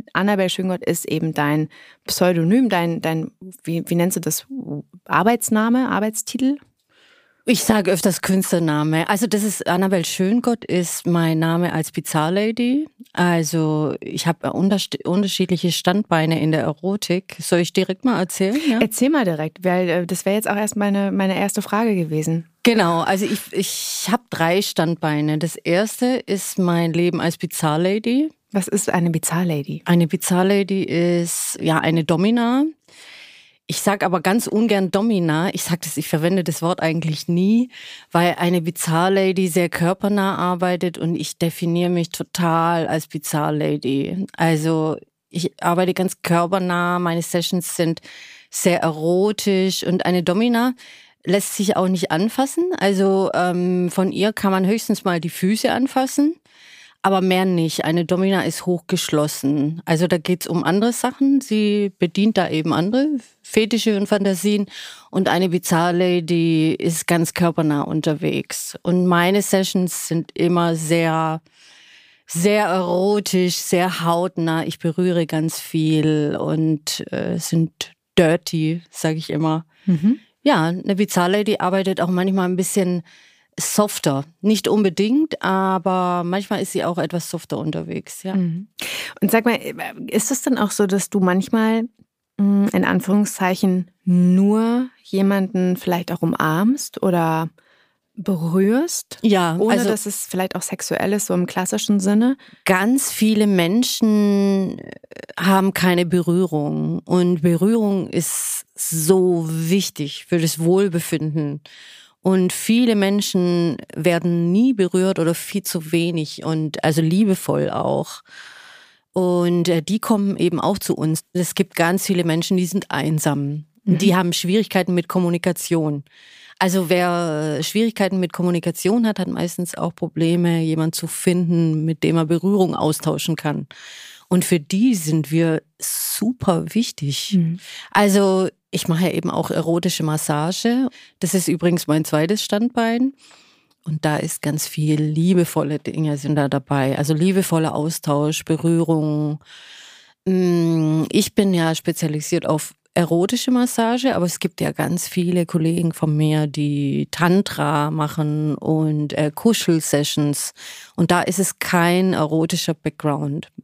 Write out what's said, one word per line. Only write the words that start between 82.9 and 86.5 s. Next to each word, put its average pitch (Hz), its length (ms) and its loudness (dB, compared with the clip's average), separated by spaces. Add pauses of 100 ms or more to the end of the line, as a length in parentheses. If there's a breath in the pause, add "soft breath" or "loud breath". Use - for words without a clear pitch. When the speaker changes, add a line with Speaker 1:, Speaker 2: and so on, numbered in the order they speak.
Speaker 2:
softer. 151 680 0 (160)
Nicht 202 260 2
unbedingt, 214 720 2
aber 185 840 0
manchmal 196 360 -4